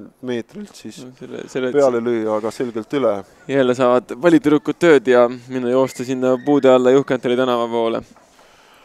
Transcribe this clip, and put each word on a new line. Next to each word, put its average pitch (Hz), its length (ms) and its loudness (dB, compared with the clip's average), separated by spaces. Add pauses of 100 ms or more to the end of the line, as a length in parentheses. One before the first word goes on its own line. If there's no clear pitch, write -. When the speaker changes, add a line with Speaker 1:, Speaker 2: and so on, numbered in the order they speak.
(200)
Speaker 1:
meetrilt 120 560 -10
siis - 260 -20
Speaker 2:
No 127 120 -20
selle, 123 340 -16
selle 127 240 -6
Speaker 1:
peale 135 280 2
lüüa, 113 380 -4
aga 110 140 -6
selgelt 117 420 -8
üle. 120 220 0 (280)
Speaker 2:
Jälle 135 320 0
saavad 123 380 0
pallitüdrukud 151 640 0
tööd 147 300 4
ja 123 200 4
minna 123 440 -8
joosta 131 340 -2
sinna 127 320 -2
puude 135 340 2
alla 127 220 4
Juhkantali 131 420 0
tänava 123 320 -2
poole. 113 320 -4 (840)